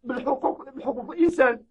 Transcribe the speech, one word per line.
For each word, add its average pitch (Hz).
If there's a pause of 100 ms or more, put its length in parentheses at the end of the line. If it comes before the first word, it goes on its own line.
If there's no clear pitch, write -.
بالحقوق، 254
بحقوق 254
الإنسان. 311